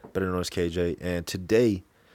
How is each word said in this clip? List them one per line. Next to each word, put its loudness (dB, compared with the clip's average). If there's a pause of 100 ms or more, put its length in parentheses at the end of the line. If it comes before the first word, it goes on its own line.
(120)
better -2
known 0
as -4
K 0
J, 0
and -2
today 2 (300)